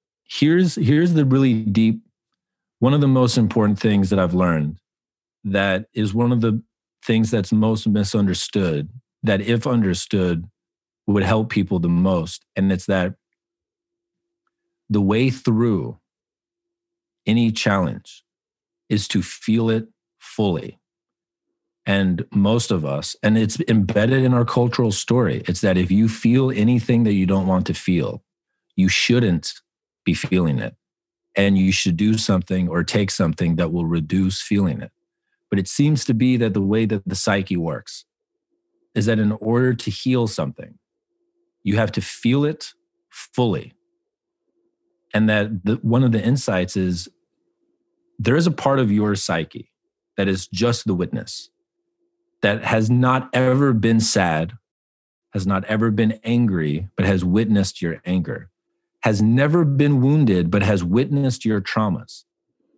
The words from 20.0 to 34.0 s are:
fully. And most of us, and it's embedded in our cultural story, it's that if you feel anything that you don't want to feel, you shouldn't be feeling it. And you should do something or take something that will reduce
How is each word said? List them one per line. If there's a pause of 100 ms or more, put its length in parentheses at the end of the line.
fully. (1080)
And
most
of
us,
and
it's
embedded
in
our
cultural
story,
it's
that
if
you
feel
anything
that
you
don't
want
to
feel, (520)
you
shouldn't (500)
be
feeling
it. (600)
And
you
should
do
something
or
take
something
that
will
reduce